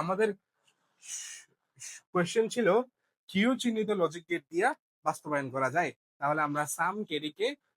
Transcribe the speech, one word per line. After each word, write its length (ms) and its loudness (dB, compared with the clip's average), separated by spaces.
আমাদের 280 2
কোশ্চেন 320 2
ছিল 120 2
কিউ 180 4
চিহ্নিত 280 -2
লজিক 280 0
গেট 220 -2
দিয়া 180 4
বাস্তবায়ন 500 -2
করা 200 2
যায়, 160 2
তাহলে 280 0
আমরা 160 0
সাম 180 0
ক্যারিকে 380 -4